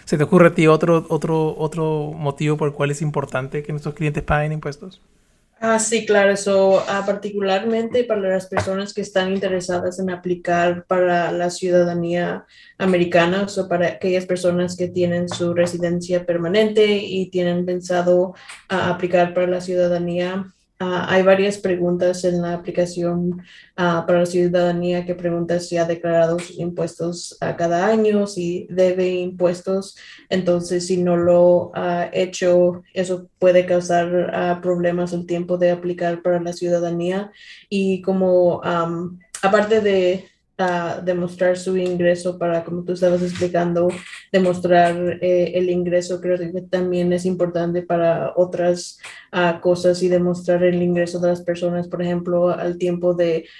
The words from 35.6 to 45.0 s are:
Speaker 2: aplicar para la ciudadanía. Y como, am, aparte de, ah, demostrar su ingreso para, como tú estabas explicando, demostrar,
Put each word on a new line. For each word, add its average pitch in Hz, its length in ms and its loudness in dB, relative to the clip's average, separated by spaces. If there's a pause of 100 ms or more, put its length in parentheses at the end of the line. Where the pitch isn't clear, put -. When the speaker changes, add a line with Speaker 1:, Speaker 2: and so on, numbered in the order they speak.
Speaker 2:
aplicar 175 500 -4
para 175 200 0
la 175 100 -6
ciudadanía. 175 800 -2 (380)
Y 190 320 0
como, 180 600 2
am, 170 560 -4 (220)
aparte 208 380 4
de, 190 460 2 (320)
ah, 175 460 -2
demostrar 180 540 0
su 185 200 -2
ingreso 180 600 0
para, 170 240 0
como 175 200 -6
tú 180 100 -4
estabas 180 280 2
explicando, 175 680 0 (420)
demostrar, 175 880 2